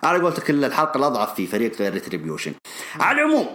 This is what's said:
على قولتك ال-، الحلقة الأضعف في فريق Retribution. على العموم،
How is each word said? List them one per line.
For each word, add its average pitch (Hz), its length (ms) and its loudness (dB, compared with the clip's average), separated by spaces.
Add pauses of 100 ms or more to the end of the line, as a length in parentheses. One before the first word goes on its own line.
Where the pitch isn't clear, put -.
على 175 160 4
قولتك 170 300 0
ال-، 143 160 2
الحلقة 156 320 0
الأضعف 123 380 0
في 92 120 -2
فريق 110 340 -2
Retribution. 85 720 -4 (460)
على 277 220 2
العموم، 311 340 4